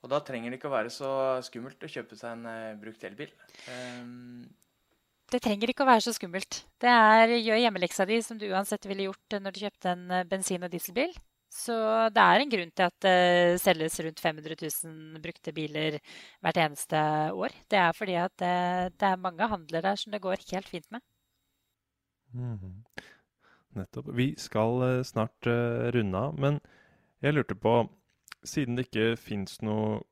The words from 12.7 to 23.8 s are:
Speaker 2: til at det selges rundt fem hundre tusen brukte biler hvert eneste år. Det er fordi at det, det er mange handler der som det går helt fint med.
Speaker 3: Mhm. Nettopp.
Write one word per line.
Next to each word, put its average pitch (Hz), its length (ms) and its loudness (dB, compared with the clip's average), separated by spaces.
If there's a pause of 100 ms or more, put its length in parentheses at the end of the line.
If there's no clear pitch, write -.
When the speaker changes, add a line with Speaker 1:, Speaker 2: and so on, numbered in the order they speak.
Speaker 2:
til 185 140 2
at 175 80 0 (100)
det 180 560 6
selges 165 400 2
rundt 160 200 -8
fem 156 160 0
hundre 156 200 -10
tusen 160 640 -10
brukte 170 320 -12
biler 151 480 -2 (400)
hvert 165 160 2
eneste 156 400 0 (400)
år. 180 160 -4 (160)
Det 214 80 2
er 175 160 6
fordi 185 240 -4
at 175 240 0
det, 180 560 -2
det 202 140 0
er 185 100 -2
mange 180 240 -4
handler 165 380 -4
der 196 180 0
som 208 140 -10
det 202 100 -6
går 185 160 -2 (100)
helt 190 180 -6
fint - 220 -12
med. 233 120 -12 (1300)
Speaker 3:
Mhm. 110 520 -10 (920)
Nettopp. - 400 -10